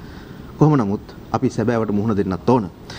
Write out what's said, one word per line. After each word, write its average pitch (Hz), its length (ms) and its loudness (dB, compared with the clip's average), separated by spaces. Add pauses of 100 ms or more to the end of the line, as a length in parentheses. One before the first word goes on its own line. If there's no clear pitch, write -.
(560)
කොහොම 151 220 6
නමුත් 104 240 0 (300)
අපි 117 180 0
සැබෑවට 110 420 0
මුහුණ 104 260 0
දෙන්නත් 95 320 0
ඕන. 113 200 4 (300)